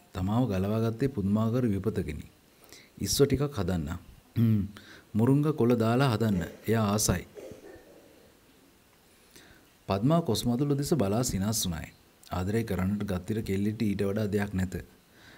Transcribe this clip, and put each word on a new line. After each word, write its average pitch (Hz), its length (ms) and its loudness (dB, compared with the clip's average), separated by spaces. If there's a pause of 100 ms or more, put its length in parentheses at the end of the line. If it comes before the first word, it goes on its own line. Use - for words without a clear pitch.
තමාව 104 360 0
ගලවාගත්තේ 110 640 0
පුදුමාකාර 110 560 0
විපතකිනි. 92 600 -2 (720)
"ඉස්ව - 260 0
ටිකක් 139 300 4
හදන්න." 87 380 -2 (420)
"හ්ම්, 113 300 4 (500)
මුරුංග 135 400 4
කොළ 123 240 2
දාලා 117 360 2
හදන්න. 104 300 2 (220)
එයා 110 240 2
ආසයි." 101 360 2 (2750)
පද්මා 131 340 4
කොස් 113 220 0
මදුල 135 320 2
දෙස 143 180 -2
බලා 110 300 2
සිනාසුනායි. 95 640 -2 (380)
ආදරය 101 360 -2
කරන්නට 98 400 -2
ගත්තිර 98 400 -4
කෙල්ලෙට 104 380 -2
ඊට 101 220 0
වඩා 104 240 0
දෙයක් 101 260 0
නැත. 92 220 -2 (640)